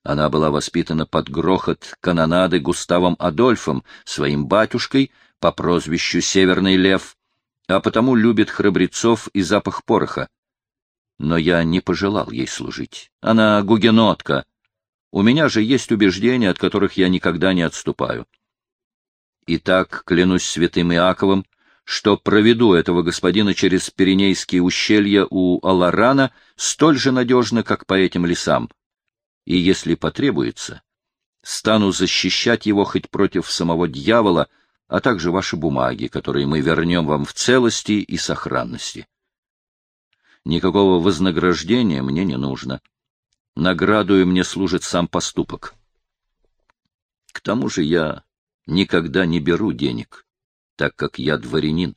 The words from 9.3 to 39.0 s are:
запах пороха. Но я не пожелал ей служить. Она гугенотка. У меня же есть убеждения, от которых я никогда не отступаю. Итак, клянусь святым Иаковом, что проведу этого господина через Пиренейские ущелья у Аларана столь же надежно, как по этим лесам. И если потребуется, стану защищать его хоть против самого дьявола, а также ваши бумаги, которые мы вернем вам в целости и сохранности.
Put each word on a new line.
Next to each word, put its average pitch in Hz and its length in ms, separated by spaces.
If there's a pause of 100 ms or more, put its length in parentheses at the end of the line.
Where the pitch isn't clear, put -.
запах 98 400
пороха. 82 440 (920)
Но 82 180
я 85 260
не 85 180
пожелал 90 500
ей 62 160
служить. - 640 (100)
Она 107 400
гугенотка. 104 840 (680)
У 98 100
меня 135 260
же 110 140
есть 120 300
убеждения, 107 580
от 85 100
которых 98 340
я 92 160
никогда 87 440
не 87 100
отступаю. 62 640 (1160)
Итак, 92 600
клянусь 90 380
святым 85 500
Иаковом, 92 520 (400)
что - 320
проведу 107 560
этого 87 280
господина 92 520
через 90 360
Пиренейские 95 720
ущелья 101 680
у 90 360
Аларана 104 680 (260)
столь 151 400
же 127 160
надежно, 120 500
как - 220
по 95 80
этим 92 320
лесам. 76 440 (760)
И 87 100
если 87 400
потребуется, 78 840 (600)
стану 104 520
защищать 92 720
его 101 180
хоть - 260
против 95 400
самого 85 380
дьявола, 82 600 (400)
а 95 100
также 87 320
ваши 92 240
бумаги, 64 520
которые 71 380
мы 76 140
вернем 80 460
вам 71 180
в - 80
целости 120 600
и - 240
сохранности. - 880 (1400)